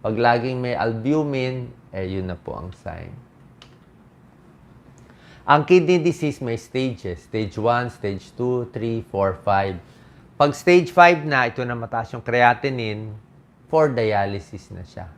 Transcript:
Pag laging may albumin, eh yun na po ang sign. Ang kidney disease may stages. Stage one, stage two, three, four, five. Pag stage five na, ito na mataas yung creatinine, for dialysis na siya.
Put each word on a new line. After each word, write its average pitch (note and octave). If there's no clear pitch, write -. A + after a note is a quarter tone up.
Pag A2
laging A#2+
may B2
albumin, B2+
eh F#2+
yun F#2
na F2+
po -
ang F2+
sign. E2+
Ang D3+
kidney F3+
disease D3+
may A#2
stages. A#2
Stage A2
one, A#2+
stage G2+
two, B2
three, A2+
four, G2
five. G2
Pag D3
stage F3+
five F3
na, C#3
ito A#2
na B2
mataas A2+
yung A2+
creatinine, A#2+
for D3+
dialysis G2+
na F2+
siya. F2+